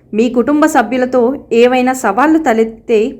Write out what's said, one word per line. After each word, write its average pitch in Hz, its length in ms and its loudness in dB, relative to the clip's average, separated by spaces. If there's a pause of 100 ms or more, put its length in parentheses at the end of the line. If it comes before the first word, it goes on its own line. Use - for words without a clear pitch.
(140)
మీ 226 160 0
కుటుంబ 285 360 0
సభ్యులతో 254 680 0 (180)
ఏవైనా 247 400 2
సవాళ్లు 254 460 0
తలెత్తితే 226 800 -2